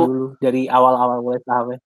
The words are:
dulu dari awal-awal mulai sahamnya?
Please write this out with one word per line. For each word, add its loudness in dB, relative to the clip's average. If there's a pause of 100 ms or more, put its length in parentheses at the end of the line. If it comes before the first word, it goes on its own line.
dulu -2 (120)
dari 0
awal-awal 4
mulai -4
sahamnya? -4